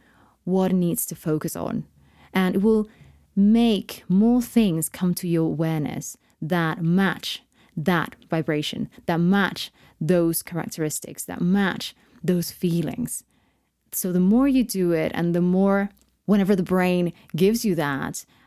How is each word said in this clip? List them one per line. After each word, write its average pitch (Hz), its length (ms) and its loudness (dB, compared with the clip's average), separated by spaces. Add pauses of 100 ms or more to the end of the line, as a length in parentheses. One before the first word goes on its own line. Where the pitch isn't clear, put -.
(440)
what 185 280 2
it - 20 0
needs 175 320 0
to - 80 -12
focus 156 420 -4
on. - 300 -6 (480)
And 185 200 0
it - 40 0
will 214 280 2 (480)
make 214 720 2
more 233 340 4
things 190 480 0
come 180 240 -2
to 180 120 -8
your 165 200 2
awareness 156 720 -4 (240)
that 165 400 -2
match 175 600 0 (340)
that 165 380 -2 (140)
vibration, 156 640 -4 (160)
that 170 140 0
match 190 520 0 (260)
those 165 440 0
characteristics, - 840 -8
that - 160 -10
match 190 540 -2 (280)
those 175 280 -2
feelings. 170 760 -4 (680)
So 180 200 -4
the 180 80 2
more 214 260 4
you 262 160 4
do 185 300 0
it, 156 220 0
and 170 200 0
the 175 60 2
more, 196 480 2 (380)
whenever 202 280 4
the 185 80 0
brain 180 520 0 (200)
gives 196 300 2
you 196 120 2
that, 147 500 -4 (200)